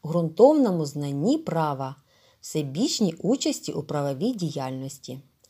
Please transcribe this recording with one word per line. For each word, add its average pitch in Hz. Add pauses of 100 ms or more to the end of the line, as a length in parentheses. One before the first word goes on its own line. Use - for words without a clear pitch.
ґрунтовному 175
знанні 143
права, 147 (460)
всебічній 160
участі 269
у 151
правовій 143
діяльності. 135 (300)